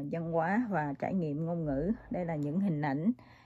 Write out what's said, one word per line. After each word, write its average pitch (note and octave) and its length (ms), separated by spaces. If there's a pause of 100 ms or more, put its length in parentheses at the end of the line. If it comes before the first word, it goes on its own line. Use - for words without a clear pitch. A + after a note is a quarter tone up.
(120)
văn E3 200
hóa F#3 380
và D3+ 280
trải - 160
nghiệm D#3+ 320
ngôn E3 180
ngữ. D3 280 (180)
Đây F3+ 140
là E3 120
những D3 240
hình D#3+ 220
ảnh, D3+ 300 (340)